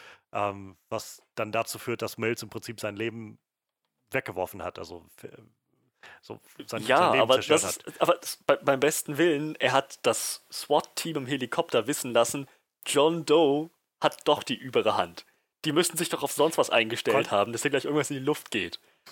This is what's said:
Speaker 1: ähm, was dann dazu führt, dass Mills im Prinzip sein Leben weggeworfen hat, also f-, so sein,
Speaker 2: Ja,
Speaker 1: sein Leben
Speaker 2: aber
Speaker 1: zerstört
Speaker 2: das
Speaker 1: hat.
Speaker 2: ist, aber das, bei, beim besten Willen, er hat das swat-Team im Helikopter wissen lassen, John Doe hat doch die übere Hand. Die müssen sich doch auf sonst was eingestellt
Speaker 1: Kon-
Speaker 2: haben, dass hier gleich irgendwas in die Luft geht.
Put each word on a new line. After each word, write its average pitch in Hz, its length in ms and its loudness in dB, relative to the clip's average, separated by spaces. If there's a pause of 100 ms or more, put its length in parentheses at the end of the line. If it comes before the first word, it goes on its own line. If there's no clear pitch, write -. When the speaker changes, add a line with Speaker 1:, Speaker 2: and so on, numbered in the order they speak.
(320)
Speaker 1:
ähm, 98 440 -6 (140)
was - 320 -10 (120)
dann 107 180 -6
dazu 113 260 -4
führt, 117 240 -6
dass - 160 -8
Mills 113 240 -2
im 110 80 -14
Prinzip - 300 -12
sein 104 160 -6
Leben 113 420 -8 (760)
weggeworfen 92 500 -6
hat, 87 160 -10
also 87 280 -14 (120)
f-, - 120 -18 (920)
so 110 180 -16 (260)
sein, 117 200 -8
Speaker 2:
Ja, 127 120 6
Speaker 1:
sein 165 140 6
Leben 113 180 4
Speaker 2:
aber - 20 10
Speaker 1:
zerstört 135 300 4
Speaker 2:
das - 20 -2
Speaker 1:
hat. 90 200 -4
Speaker 2:
ist, - 160 -10
aber 160 140 6
das, - 320 -8
bei, 139 100 6
beim 135 240 0
besten 143 380 0
Willen, 156 380 2
er 127 160 2
hat - 340 0
das - 440 -2
swat-Team - 640 -2
im 135 100 -6
Helikopter 127 600 0
wissen 131 260 -4
lassen, 120 340 2 (400)
John 156 400 2
Doe 151 440 4 (300)
hat - 260 -2
doch 151 160 2
die 120 140 -6
übere 113 400 0
Hand. 87 300 -4 (380)
Die 156 80 -2
müssen 170 260 2
sich 170 100 -4
doch 156 140 -4
auf 139 100 -4
sonst 156 260 2
was 143 120 2
eingestellt 117 600 0
Speaker 1:
Kon- - 0 -
Speaker 2:
haben, 104 220 2
dass 117 100 -6
hier 147 80 0
gleich 139 140 -2
irgendwas 143 260 -2
in 147 60 -6
die 131 80 -8
Luft 147 260 -2
geht. 90 300 -4 (320)